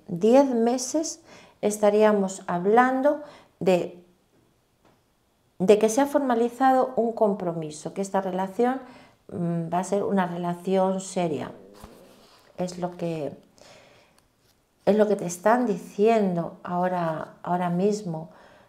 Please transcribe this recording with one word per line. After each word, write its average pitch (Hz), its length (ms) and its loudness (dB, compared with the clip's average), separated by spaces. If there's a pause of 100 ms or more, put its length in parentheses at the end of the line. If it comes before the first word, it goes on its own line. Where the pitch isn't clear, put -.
diez 226 380 4
meses 254 760 -2 (400)
estaríamos 208 880 2
hablando 254 760 2 (380)
de, 180 420 0 (1600)
de 202 200 6
que 214 100 4
se 220 120 0
ha 285 60 4
formalizado 262 920 2
un 233 160 0
compromiso, 175 840 -2
que 196 80 -4
esta 196 180 -2
relación, 196 600 -2 (480)
mm, 170 440 -4
va 175 60 0
a 190 60 -2
ser 202 180 -2
una 190 240 0
relación 185 760 0
seria. 175 520 -4 (1040)
Es 180 200 -6
lo 180 180 -8
que, 165 400 -6 (1500)
es 202 100 4
lo 208 100 4
que 202 100 0
te 175 100 -6
están 233 400 0
diciendo 196 960 0
ahora, 175 800 -4
ahora 180 260 -2
mismo 175 600 -2 (380)